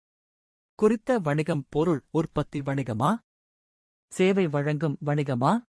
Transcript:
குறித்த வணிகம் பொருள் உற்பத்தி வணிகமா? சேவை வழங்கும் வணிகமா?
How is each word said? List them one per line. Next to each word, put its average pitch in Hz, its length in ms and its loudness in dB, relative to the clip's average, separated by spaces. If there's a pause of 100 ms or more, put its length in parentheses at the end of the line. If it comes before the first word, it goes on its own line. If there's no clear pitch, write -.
(800)
குறித்த 226 400 2
வணிகம் 151 500 -2
பொருள் 151 320 0 (100)
உற்பத்தி 156 500 -4
வணிகமா? 139 500 -2 (1040)
சேவை 190 340 2
வழங்கும் 147 580 -2
வணிகமா? 143 480 0 (220)